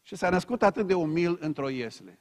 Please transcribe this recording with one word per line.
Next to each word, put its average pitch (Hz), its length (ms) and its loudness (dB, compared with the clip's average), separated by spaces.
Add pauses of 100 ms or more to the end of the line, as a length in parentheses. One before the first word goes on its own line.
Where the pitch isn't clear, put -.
și - 140 -14
s-a 180 140 0
născut 185 340 0
atât 202 240 4
de 190 60 2
umil 170 460 2
într-o 147 300 -4
iesle. 113 520 -10